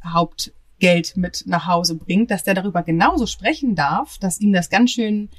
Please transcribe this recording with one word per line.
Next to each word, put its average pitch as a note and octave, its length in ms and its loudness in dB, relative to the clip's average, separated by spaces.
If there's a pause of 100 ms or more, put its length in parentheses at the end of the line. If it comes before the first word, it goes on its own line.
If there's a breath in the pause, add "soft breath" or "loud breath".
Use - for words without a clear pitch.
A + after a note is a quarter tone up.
Hauptgeld E3+ 1080 0
mit - 320 -4
nach E3+ 200 -2
Hause E3+ 280 0
bringt, G3 360 0
dass G3 120 -2
der G3 100 2
darüber F#3 300 -2
genauso A3+ 420 2
sprechen A#3 500 -2
darf, D#3 420 -2
dass F#3+ 240 -4
ihm G#3 100 4
das F3+ 180 0
ganz A#3+ 220 4
schön, G#3+ 480 -4